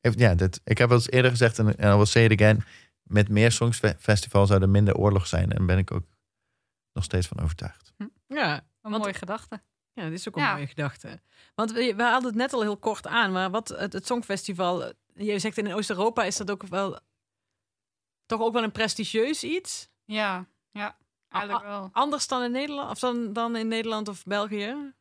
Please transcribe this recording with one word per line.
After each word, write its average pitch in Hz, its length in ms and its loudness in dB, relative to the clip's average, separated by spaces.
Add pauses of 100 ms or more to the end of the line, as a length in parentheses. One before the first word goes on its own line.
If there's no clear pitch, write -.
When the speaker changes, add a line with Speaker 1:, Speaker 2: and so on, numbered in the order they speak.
Speaker 1:
Even, 110 180 2
ja, 104 160 6
dat, 90 280 2
ik 113 140 0
heb 120 120 6
wel 123 80 8
eens 117 140 2
eerder 127 200 4
gezegd, 117 280 2
en, 110 180 4
en 101 160 6
I - 20 8
will 104 100 8
say 117 200 4
it 107 160 6
again: 107 220 6 (400)
met 104 260 2
meer 110 220 6
songfestivals 104 960 2
zou 98 120 6
er 98 80 4
minder 101 260 4
oorlog 98 320 2
zijn. 85 240 0
En - 140 0
ben 90 120 2
ik 95 140 -2
ook - 140 -4 (880)
nog 87 100 -6
steeds 90 240 -2
van - 120 -10
overtuigd. 82 580 -8
Speaker 2:
Hm. 208 100 -12 (200)
Speaker 3:
Ja, 247 280 -2 (260)
Speaker 2:
Een 214 100 -12
Speaker 3:
want 214 120 -4
Speaker 2:
mooie 196 100 -6
gedachte. 208 480 -12 (320)
Speaker 3:
Ja, 202 100 -10
dat 160 80 -6
is 180 160 -10
ook 202 80 -12
een 285 60 -4
Speaker 2:
Ja. 226 120 0
Speaker 3:
mooie 143 140 -6
gedachte. - 520 -10 (360)
Want 220 160 -4
we, 233 240 -2
we 226 80 -2
haalden 247 240 2
het 214 100 -4
net 262 160 -2
al 240 80 -2
heel 208 160 -2
kort - 300 -6
aan, 214 240 0
maar 185 180 0
wat 220 180 -4
het, - 260 -8
het 190 120 -10
Songfestival, 185 840 -4 (240)
je 208 240 -4
zegt 214 180 -4
in 202 160 -4
Oost-Europa 214 500 -2
is 190 140 -2
dat 202 140 -6
ook 196 160 -8
wel, 190 320 -6 (1300)
toch 226 160 -4
ook 226 120 0
wel 233 100 0
een 214 80 -2
prestigieus 220 720 -4
iets? - 460 -8 (160)
Speaker 2:
Ja, 202 420 -4 (240)
ja, 208 260 -10 (320)
eigenlijk 202 340 -6
Speaker 3:
A-, 208 40 -16
a-, 202 120 -10
Speaker 2:
wel. 190 140 -12
Speaker 3:
anders 285 340 0
dan 254 160 -2
in 240 80 -2
Nederland, 285 400 -6
of - 80 -10
dan, 240 340 -2
dan 233 220 -4
in 226 120 -4
Nederland 220 400 -4
of 196 160 -12
België? 202 420 2 (360)